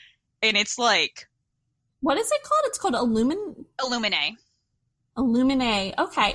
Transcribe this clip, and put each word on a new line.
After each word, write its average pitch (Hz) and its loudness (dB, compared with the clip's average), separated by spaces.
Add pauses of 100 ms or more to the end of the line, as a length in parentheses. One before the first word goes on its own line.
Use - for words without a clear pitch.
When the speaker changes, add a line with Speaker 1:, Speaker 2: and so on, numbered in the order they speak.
(420)
Speaker 1:
and 220 2
it's 208 -2
like 208 0 (760)
Speaker 2:
What 277 2
is 453 -2
it 587 0
called? 622 2
It's - -4
called 359 0
Illumin-, 247 0 (160)
Speaker 1:
Illuminae. 214 -2 (840)
Speaker 2:
Illuminae. 240 2
Okay, 277 0